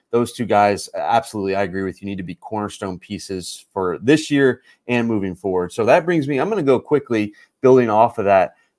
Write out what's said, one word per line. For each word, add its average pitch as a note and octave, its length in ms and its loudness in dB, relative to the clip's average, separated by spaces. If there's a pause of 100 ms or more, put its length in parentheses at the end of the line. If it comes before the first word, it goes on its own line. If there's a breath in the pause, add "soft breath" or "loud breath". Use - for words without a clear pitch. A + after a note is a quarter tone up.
(160 soft breath)
those A#2+ 160 0
two B2 140 -6
guys, G2+ 500 2
absolutely, G2 600 -2
I G2+ 80 0
agree F#2+ 200 -6
with F#2 180 -8
you, G2 40 -12
need G2 140 -8
to F#2 40 -8
be E2+ 120 -10
cornerstone G2+ 640 -8
pieces - 760 -12
for F2+ 280 -4
this D3+ 300 2
year C3+ 300 2 (260 soft breath)
and A#2 180 0
moving G2 300 -2
forward. F2+ 380 -4
So A#2 100 -4
that D#3 220 4
brings E3 200 0
me, C#3 140 -4
I'm D#3 80 -2
gonna G3+ 160 -4
go C3 160 4
quickly A2+ 540 -2 (260 loud breath)
building B2+ 300 6
off A2 280 2
of A2 60 -2
that. F#2+ 320 4 (240 soft breath)